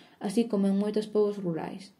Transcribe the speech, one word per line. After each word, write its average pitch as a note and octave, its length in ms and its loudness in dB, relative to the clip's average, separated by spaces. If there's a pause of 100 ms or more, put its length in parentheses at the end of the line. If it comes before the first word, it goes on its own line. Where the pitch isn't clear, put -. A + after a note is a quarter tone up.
(180)
así A3+ 320 0
como G3 160 2
en G3 160 2
moitos G#3+ 240 0
povos G#3 320 2
rurais. F3 640 -6